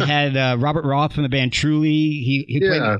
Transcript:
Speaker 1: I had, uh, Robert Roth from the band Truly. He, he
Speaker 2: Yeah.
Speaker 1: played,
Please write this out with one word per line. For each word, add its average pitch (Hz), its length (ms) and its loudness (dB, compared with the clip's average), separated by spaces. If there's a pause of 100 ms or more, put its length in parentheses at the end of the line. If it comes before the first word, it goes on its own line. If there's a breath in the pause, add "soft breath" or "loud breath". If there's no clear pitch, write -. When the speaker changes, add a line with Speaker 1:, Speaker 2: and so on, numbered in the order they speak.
Speaker 1:
I 135 40 0
had, 143 300 0
uh, 127 240 0
Robert 151 240 0
Roth 143 300 0
from 147 100 -2
the 135 60 -2
band 127 240 0
Truly. 151 360 0
He, 151 580 0
he 123 140 -2
Speaker 2:
Yeah. 196 60 2
Speaker 1:
played, 120 320 0